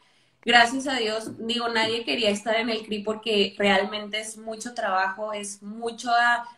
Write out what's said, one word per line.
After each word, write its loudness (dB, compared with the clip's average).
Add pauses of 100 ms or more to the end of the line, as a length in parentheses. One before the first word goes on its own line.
(420)
Gracias 6
a 0
Dios, -4
digo, -2
nadie 0
quería 0
estar 0
en 0
el -2
cri -4
porque 0
realmente 2
es -10
mucho -10
trabajo, 0
es -8
mucha 0 (140)